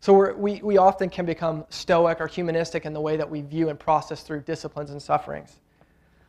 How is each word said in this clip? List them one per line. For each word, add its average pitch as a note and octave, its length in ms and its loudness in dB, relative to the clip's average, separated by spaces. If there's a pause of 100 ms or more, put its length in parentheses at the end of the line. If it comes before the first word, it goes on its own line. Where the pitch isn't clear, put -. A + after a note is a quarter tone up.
So G3+ 120 6
we're, G3 220 6
we, G3+ 280 -4
we G3+ 160 2
often F#3+ 300 4
can F3 160 -6
become D#3+ 460 -4
stoic E3 500 2
or D#3+ 60 -4
humanistic E3 580 -4
in D#3 80 -10
the D3+ 80 -8
way D#3 160 -2
that D#3 140 -4
we D3+ 100 -8
view D#3 280 -2
and D3 100 -6
process D3+ 440 -2
through D3+ 180 -8
disciplines D3 500 -10
and C#3+ 100 -14
sufferings. D3 600 -4 (680)